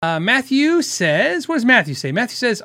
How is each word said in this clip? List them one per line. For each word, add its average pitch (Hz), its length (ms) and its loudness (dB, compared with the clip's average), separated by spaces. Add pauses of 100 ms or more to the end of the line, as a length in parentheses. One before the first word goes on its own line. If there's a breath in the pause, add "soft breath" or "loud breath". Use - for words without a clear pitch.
Matthew 262 800 0
says, 214 680 0
what 330 80 -2
does 233 100 0
Matthew 202 280 4
say? 131 180 -6
Matthew 226 240 -4
says, 233 300 -2